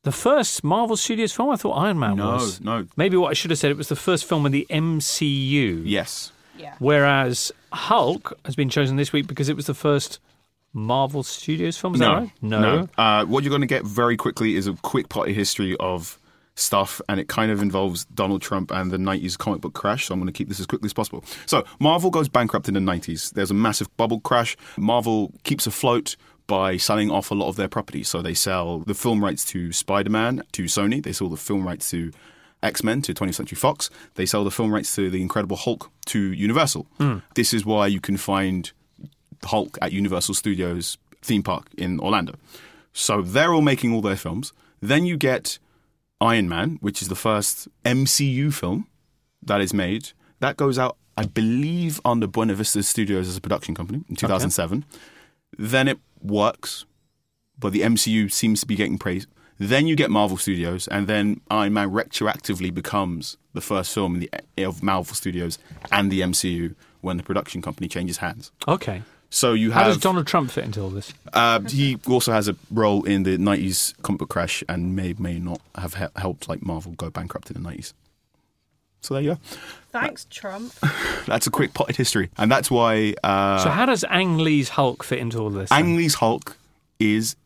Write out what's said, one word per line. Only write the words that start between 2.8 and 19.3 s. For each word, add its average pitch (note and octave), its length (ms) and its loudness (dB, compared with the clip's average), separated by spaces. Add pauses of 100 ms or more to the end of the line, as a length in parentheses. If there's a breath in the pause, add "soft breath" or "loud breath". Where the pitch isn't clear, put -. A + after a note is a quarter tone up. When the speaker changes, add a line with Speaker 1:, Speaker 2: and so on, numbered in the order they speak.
Speaker 1:
Maybe F#3 200 2
what F3+ 140 4
I D3+ 40 0
should E3 160 -2
have D#3 80 2
said, D3 120 2
it C#3+ 60 0
was D3 120 -8
the D3 80 -2
first F3 280 0
film D3+ 220 2
in C#3 60 4
the C#3+ 180 0
M D#3+ 300 2
C - 260 -2
U. C3+ 580 0
Speaker 2:
Yes. - 480 -4 (260)
Speaker 3:
Yeah. - 200 -16
Speaker 1:
Whereas C#3 720 2 (200)
Hulk - 720 0
has C3+ 120 -6
been C#3 120 2
chosen C3+ 280 2
this C#3 160 0
week C#3+ 140 2
because C#3 220 -2
it D#3 80 -2
was C#3+ 100 -6
the C#3+ 80 -2
first - 440 0 (540)
Marvel C3 500 0
Studios E3 540 -4
film. F3+ 180 -4
Is B3 60 2
Speaker 2:
No, A#2+ 140 6
Speaker 1:
that G3+ 60 2
right? A#3 100 -6 (120)
No. G#2+ 180 0
Speaker 2:
no. D3 360 4
Uh, G#2+ 300 4
what C3 180 2
you're C#3 80 0
gonna C#3+ 140 2
get B2+ 180 0
very A#2+ 320 2
quickly A2 400 0
is F#2+ 100 0
a G2+ 80 0
quick - 340 -2
potted - 280 -2
history G2 420 0
of F2+ 400 -4 (380 soft breath)
stuff, - 520 2
and G2 120 0
it - 80 -6
kind A2 240 2
of G2+ 100 2
involves F#2+ 440 0
Donald G2 360 -2
Trump F#2 300 -4
and F#2 180 -2
the F#2 80 -2
nineties F#2 380 -2